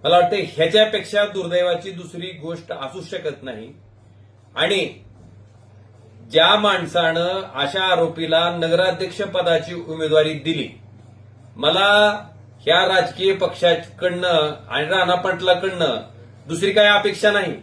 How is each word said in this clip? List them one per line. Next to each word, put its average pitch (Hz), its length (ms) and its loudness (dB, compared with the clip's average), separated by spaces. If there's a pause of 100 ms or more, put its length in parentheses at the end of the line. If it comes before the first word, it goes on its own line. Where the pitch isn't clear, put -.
मला 170 160 6
वाटतं 180 160 2
ह्याच्यापेक्षा 190 880 0
दुर्दैवाची 180 640 -2
दुसरी 175 360 -14
गोष्ट 165 440 -12
असू 139 300 -12
शकत 156 420 -10
नाही. 113 300 -14 (800)
आणि 170 380 0 (1400)
ज्या 170 240 6
माणसानं 175 880 0 (140)
अशा 185 280 -2
आरोपीला 165 680 0
नगराध्यक्ष 175 720 0
पदाची 170 520 0
उमेदवारी 156 600 0
दिली, 151 460 -6 (760)
मला 202 540 4 (520)
ह्या 185 340 2
राजकीय 190 380 0
पक्षाकडनं 175 1160 0 (180)
आणि 143 160 -2
राणा 180 300 0
पाटलाकडनं 180 880 -2 (460)
दुसरी 170 240 -2
काही 208 160 4
अपेक्षा 208 440 2
नाही 190 320 -2